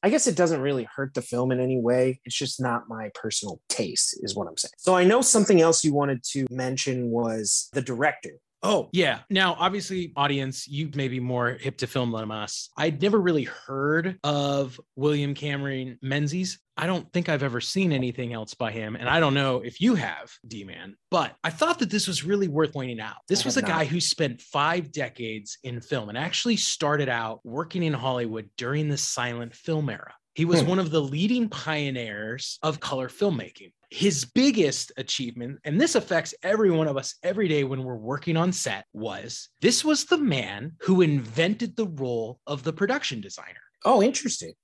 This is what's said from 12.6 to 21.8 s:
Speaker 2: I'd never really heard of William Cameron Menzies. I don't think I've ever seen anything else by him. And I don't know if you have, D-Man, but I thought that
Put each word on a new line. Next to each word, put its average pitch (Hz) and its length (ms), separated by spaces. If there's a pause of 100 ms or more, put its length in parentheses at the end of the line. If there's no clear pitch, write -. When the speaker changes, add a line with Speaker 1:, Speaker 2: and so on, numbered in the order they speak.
Speaker 2:
I'd 151 260
never 208 180
really 165 240
heard 156 800
of 143 560 (160)
William 143 380
Cameron 139 680
Menzies. 147 560 (180)
I 156 100
don't 180 260
think 175 160
I've 147 160
ever 120 160
seen 190 320
anything 127 400
else 110 220
by 110 180
him. 107 240
And 123 120
I 151 120
don't 147 140
know 135 260
if 120 200
you 233 140
have, 101 380 (160)
D-Man, 98 480 (140)
but 160 340
I 160 60
thought 320 280
that 196 120